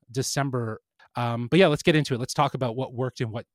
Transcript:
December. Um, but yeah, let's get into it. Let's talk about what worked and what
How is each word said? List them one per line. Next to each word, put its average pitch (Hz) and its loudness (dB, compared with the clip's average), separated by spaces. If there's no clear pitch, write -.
December. 123 -4
Um, 117 -2
but 160 4
yeah, 185 8
let's 147 2
get 170 4
into 147 2
it. 113 0
Let's 123 -6
talk 135 2
about 123 -4
what 131 -6
worked 127 -6
and 113 -4
what 110 -10